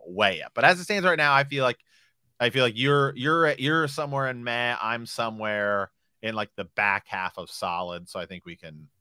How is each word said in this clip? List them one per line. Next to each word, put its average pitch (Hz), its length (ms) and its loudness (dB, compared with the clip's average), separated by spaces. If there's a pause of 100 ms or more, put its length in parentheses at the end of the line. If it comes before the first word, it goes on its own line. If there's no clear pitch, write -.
way 90 360 2
up. - 120 -12
But 120 120 4
as 175 140 6
it 180 40 -10
stands 196 220 -2
right 175 120 4
now, 147 160 4
I 139 120 4
feel 139 180 -2
like, 123 160 0 (600)
I 120 100 2
feel 127 140 2
like 113 140 2
you're, 139 380 2
you're, 151 380 2
you're 151 340 0
somewhere 139 420 -4
in 123 140 -8
meh, 120 380 0
I'm 117 240 -4
somewhere 107 840 -2 (300)
in, 110 140 -6
like, 107 200 -4
the 98 100 -8
back 101 420 0
half 92 300 -6
of 87 140 -12
Solid. 87 580 -6
So 110 100 -10
I 98 60 -8
think 90 200 -14
we 87 100 -14
can, 78 320 -20 (140)